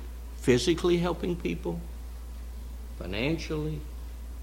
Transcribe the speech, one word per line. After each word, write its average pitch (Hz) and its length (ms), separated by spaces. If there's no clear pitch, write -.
Physically 170 580
helping 175 400
people, 170 420
financially, 151 800